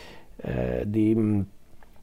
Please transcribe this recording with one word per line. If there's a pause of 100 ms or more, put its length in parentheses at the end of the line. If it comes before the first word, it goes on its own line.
(440)
eh,
di, (600)